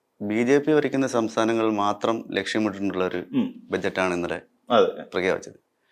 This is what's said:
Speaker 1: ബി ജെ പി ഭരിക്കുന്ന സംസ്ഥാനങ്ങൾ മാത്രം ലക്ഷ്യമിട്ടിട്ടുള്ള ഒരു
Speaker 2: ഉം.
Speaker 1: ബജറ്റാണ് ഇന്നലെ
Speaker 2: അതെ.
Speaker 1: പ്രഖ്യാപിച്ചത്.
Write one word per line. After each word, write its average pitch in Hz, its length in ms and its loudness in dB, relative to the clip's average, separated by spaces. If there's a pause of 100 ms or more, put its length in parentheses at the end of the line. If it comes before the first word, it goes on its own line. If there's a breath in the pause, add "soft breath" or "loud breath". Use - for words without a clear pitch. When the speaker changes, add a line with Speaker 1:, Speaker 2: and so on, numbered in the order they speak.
(240)
Speaker 1:
ബി 107 200 0
ജെ 131 160 4
പി 147 140 2
ഭരിക്കുന്ന 139 340 2
സംസ്ഥാനങ്ങൾ 113 640 0
മാത്രം 104 640 0
ലക്ഷ്യമിട്ടിട്ടുള്ള 98 720 -2
ഒരു 90 180 -2 (120)
Speaker 2:
ഉം. 107 200 0 (160)
Speaker 1:
ബജറ്റാണ് 92 440 -2
ഇന്നലെ 85 260 -4 (300)
Speaker 2:
അതെ. 107 160 6
Speaker 1:
പ്രഖ്യാപിച്ചത്. - 680 -4 (400 soft breath)